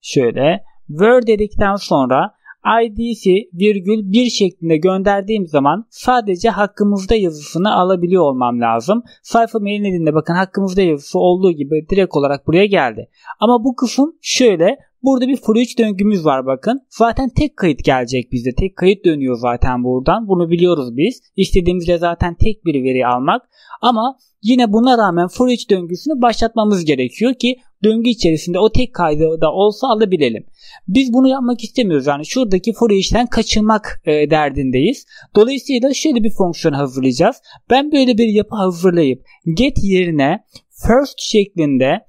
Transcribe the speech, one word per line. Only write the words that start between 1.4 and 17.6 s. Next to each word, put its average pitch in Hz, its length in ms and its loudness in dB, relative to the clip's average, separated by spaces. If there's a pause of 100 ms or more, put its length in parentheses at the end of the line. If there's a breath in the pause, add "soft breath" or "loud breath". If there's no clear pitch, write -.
sonra 147 580 0 (500 loud breath)
I 214 140 -6
D 226 40 -6 (520)
virgül 202 580 -2
bir 240 180 2
şeklinde 165 480 -2
gönderdiğim 196 720 0
zaman 147 420 0
sadece 226 600 -2
hakkımızda 202 680 -2
yazısını 175 600 -2
alabiliyor 180 480 2
olmam 123 380 0
lazım. 117 420 0 (200 soft breath)
Sayfa 226 360 0
mailin 202 240 -4
elinde 165 300 0
bakın 156 200 -2
hakkımızda 190 480 -2
yazısı 165 380 0
olduğu 180 320 2
gibi 151 380 -2
direkt 190 260 0
olarak 139 320 -2
buraya 175 180 2
geldi. 139 440 -2 (300 loud breath)
Ama 233 240 2
bu 254 120 -2
kısım 269 460 -2
şöyle, 208 560 2 (260 soft breath)
burada 262 240 2
bir 262 100 -2
for 220 180 0
each 240 240 0
döngümüz 202 460 0
var 135 200 0
bakın. 160 440 -4
Zaten 233 400 0
tek - 280 -2
kayıt 156 260 -2